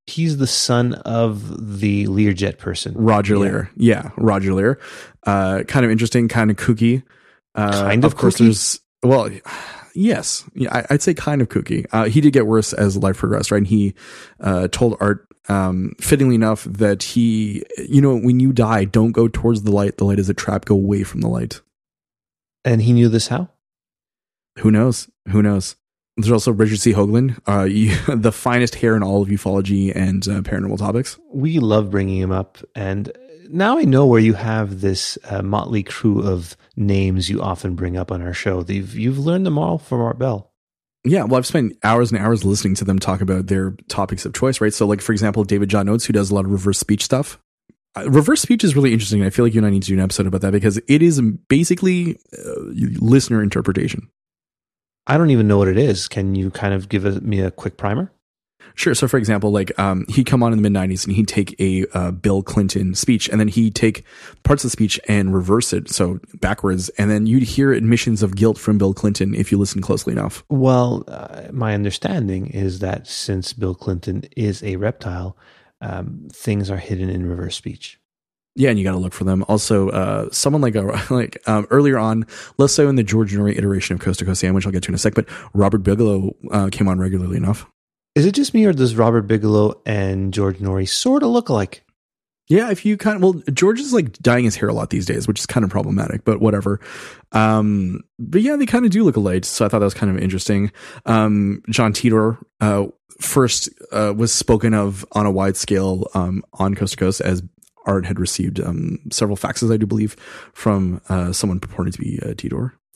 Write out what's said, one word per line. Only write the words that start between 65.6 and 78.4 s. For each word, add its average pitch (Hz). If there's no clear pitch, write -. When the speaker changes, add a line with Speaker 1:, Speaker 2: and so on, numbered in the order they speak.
Speaker 2:
it, 90
so 90
backwards, 92
and 104
then 107
you'd 123
hear 135
admissions 113
of 95
guilt 107
from 107
Bill 98
Clinton 98
if -
you 101
listen 98
closely 104
enough. -
Speaker 1:
Well, 127
uh, -
my 113
understanding 101
is 95
that 98
since -
Bill 92
Clinton 95
is 104
a 98
reptile, 95
um, 95
things 101
are 98
hidden 92
in 90
reverse 87
speech. -